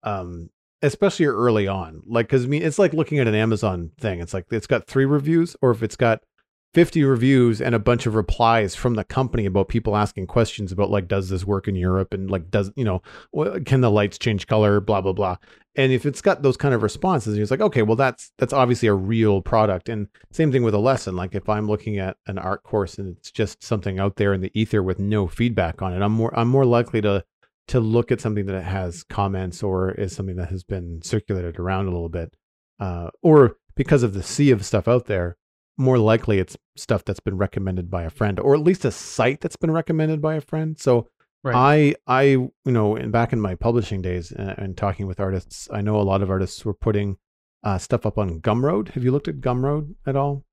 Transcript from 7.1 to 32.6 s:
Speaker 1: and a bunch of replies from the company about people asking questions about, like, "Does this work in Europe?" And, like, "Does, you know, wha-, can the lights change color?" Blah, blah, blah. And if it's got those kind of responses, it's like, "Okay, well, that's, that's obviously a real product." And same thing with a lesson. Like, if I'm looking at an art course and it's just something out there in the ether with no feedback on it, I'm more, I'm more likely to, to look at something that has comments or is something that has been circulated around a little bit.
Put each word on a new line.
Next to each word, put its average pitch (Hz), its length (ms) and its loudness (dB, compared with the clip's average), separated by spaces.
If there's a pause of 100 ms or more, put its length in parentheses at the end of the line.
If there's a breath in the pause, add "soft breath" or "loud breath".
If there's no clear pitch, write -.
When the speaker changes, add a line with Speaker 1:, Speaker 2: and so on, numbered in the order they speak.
Speaker 1:
and 117 140 0
a 113 60 2
bunch 120 260 0
of 110 80 -2
replies 110 640 2
from 123 180 -2
the 107 80 -2
company 120 420 -2
about 95 220 2
people - 300 -2
asking 104 280 -2
questions 107 460 -2
about, 95 180 -2
like, 98 200 -2
"Does 98 200 -2
this 92 160 -4
work 98 220 -2
in 101 80 -2
Europe?" 92 400 0
And, 95 160 -6
like, 90 180 -4
"Does, 101 280 -2
you 135 80 -2
know, 92 180 -2 (300 loud breath)
wha-, 190 340 -2
can 131 140 2
the 120 100 4
lights 104 280 2
change 107 280 -4
color?" 104 340 4
Blah, 101 200 0
blah, 92 120 -2
blah. 92 240 -2 (380 soft breath)
And 135 180 2
if 127 140 0
it's 139 160 -6
got 185 200 2
those 135 140 4
kind 143 160 0
of 113 120 0
responses, 110 520 -2
it's 104 140 0
like, 135 100 0
"Okay, 202 220 2
well, 110 140 2
that's, 131 420 -2
that's - 140 0
obviously 123 340 2
a 104 80 4
real 101 480 2
product." 110 460 0
And 107 180 -6 (240 soft breath)
same 156 220 0
thing 127 100 2
with 113 120 2
a 104 40 2
lesson. 113 380 0
Like, 90 180 -6
if 98 140 -6
I'm 107 180 0
looking 104 320 -4
at 95 180 -6 (120)
an 98 100 -6
art 92 240 -6
course 101 360 -4
and 95 180 -10
it's - 160 -20
just - 320 -4
something 98 340 -4
out 98 160 0
there 101 180 2
in 92 80 0
the 92 140 -6
ether 107 260 0
with 92 200 -2
no 101 260 0
feedback 98 560 -2
on 92 100 -4
it, 90 80 -4
I'm 104 120 2
more, 113 260 0
I'm 117 100 2
more 135 160 4
likely 120 360 2
to, 101 240 0 (420)
to 127 140 2
look 117 320 2
at - 80 -2
something 104 260 -2
that 95 160 -4
has 90 400 -6
comments 95 640 -4
or 95 260 0
is 92 240 -6
something 95 220 -6
that 90 140 -6
has 92 120 -8
been 87 400 -8
circulated 92 560 -4
around 95 300 -2
a - 20 -4
little 85 180 -4
bit. 82 240 -8 (460)